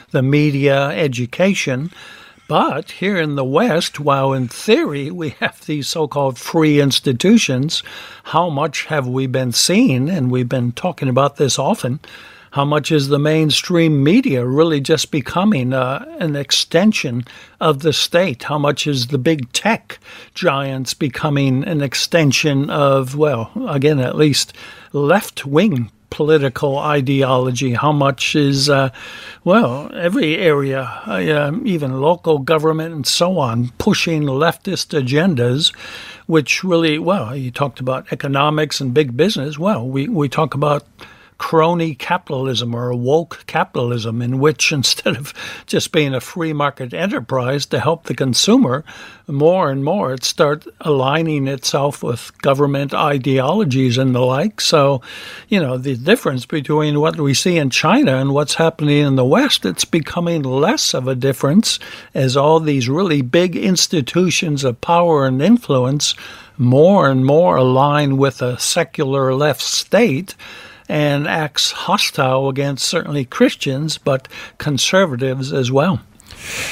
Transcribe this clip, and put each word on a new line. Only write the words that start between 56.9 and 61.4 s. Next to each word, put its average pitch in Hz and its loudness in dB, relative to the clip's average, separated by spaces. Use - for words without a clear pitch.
what 160 0
we 139 2
see 175 0
in 143 2
China 165 2
and 135 0
what's 143 0
happening 147 2
in 135 2
the 127 4
West, 196 2
it's - -4
becoming 170 -2
less 147 0
of 135 -4
a 135 0
difference 139 2